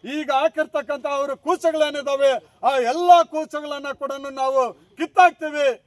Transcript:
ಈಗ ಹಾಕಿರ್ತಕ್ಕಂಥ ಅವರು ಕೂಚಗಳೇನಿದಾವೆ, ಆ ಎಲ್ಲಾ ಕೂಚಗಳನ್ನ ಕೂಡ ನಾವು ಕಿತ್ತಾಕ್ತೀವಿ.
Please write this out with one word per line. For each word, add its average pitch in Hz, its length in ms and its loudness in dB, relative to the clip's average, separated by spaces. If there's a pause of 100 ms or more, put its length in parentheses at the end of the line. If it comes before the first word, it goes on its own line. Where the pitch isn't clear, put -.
(160)
ಈಗ 294 140 -6 (120)
ಹಾಕಿರ್ತಕ್ಕಂಥ 294 640 -4 (120)
ಅವರು 277 160 -4 (120)
ಕೂಚಗಳೇನಿದಾವೆ, 285 840 0 (360)
ಆ 269 40 4 (200)
ಎಲ್ಲಾ 349 260 6 (160)
ಕೂಚಗಳನ್ನ 294 560 -8 (120)
ಕೂಡ 269 100 -8 (320)
ನಾವು 262 180 0 (380)
ಕಿತ್ತಾಕ್ತೀವಿ. 311 680 0 (200)